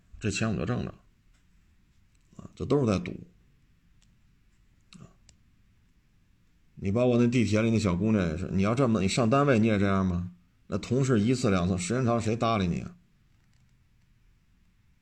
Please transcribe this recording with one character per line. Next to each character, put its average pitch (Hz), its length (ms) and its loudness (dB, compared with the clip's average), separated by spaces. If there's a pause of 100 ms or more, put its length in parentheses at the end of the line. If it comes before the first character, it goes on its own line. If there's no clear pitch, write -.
(180)
这 107 100 -4
钱 110 220 -2
我 92 60 -4
就 67 80 -4
挣 123 140 -4
着 - 80 -6
了。 - 80 -12 (1400)
啊， - 220 -20
这 85 100 -8
都 143 140 2
是 123 60 0
在 98 120 2
赌。 87 140 -8 (1900)
啊， - 80 -20 (1700)
你 95 160 -4
包 120 160 2
括 123 100 4
那 120 120 4
地 120 160 2
铁 107 180 2
里 113 80 2
那 110 80 2
小 92 160 0
姑 104 160 0
娘 101 160 2
也 78 100 -2
是， 85 140 -6
你 95 120 0
要 107 120 2
这 131 140 2
么， 110 120 2
你 95 60 0
上 110 240 0
单 139 160 2
位 120 140 4
你 113 80 4
也 107 100 2
这 101 80 2
样 95 180 0
吗？ 90 280 -2 (360)
那 - 100 -4
同 127 260 -2
事 123 160 2
一 113 120 2
次 123 160 0
两 90 200 0
次， 87 100 0
时 107 160 -4
间 131 100 -2
长 117 160 0
谁 107 140 -2
搭 113 240 0
理 95 80 0
你 76 140 -2
啊？ - 160 -14 (2000)